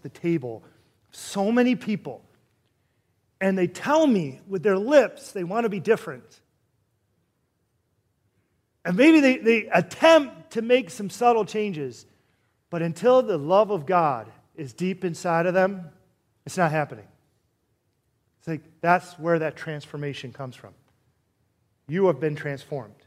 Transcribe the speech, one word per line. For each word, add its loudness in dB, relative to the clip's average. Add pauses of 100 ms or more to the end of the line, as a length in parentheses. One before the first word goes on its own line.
the -14
table -6 (500)
so -4
many 2
people, -8 (1120)
and 0
they 2
tell 0
me 0
with -6
their 2
lips 2
they -8
want -4
to -2
be -6
different. -4 (2500)
And -4
maybe 8
they, 4
they 2
attempt 2
to -6
make 0
some -10
subtle 2
changes, -8 (640)
but -6
until 2
the -2
love 2
of -4
God 0 (240)
is -14
deep -4
inside -2
of 0
them, 0 (560)
it's -14
not 2
happening. -6 (1300)
It's -14
like, -8 (180)
that's 2
where 0
that -4
transformation -10
comes -14
from. -20 (1160)
You 2
have 2
been -2
transformed. -10 (120)